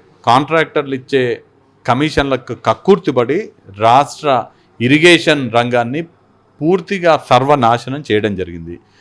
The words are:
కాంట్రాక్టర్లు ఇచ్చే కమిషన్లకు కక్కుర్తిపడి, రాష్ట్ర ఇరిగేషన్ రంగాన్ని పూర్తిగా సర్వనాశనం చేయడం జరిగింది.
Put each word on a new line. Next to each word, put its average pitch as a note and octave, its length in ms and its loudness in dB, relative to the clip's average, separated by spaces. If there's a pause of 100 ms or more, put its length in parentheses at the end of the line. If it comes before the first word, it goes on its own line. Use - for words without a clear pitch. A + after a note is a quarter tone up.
(260)
కాంట్రాక్టర్లు C#3+ 680 0
ఇచ్చే B2+ 460 -2 (460)
కమిషన్లకు C3+ 680 -2
కక్కుర్తిపడి, C#3+ 920 0 (300)
రాష్ట్ర B2+ 680 2 (360)
ఇరిగేషన్ D3+ 720 2
రంగాన్ని A#2+ 500 -2 (600)
పూర్తిగా E3+ 580 0 (100)
సర్వనాశనం B2+ 840 0
చేయడం G#2+ 240 -2
జరిగింది. E2+ 420 -12 (220)